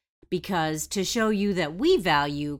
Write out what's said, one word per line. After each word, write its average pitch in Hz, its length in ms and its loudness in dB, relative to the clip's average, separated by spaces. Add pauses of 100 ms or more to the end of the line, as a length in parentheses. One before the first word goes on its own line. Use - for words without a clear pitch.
(300)
Because 160 580 -2
to 190 180 -2
show 220 240 0
you 202 240 2
that 165 220 -2
we 311 200 4
value 147 640 0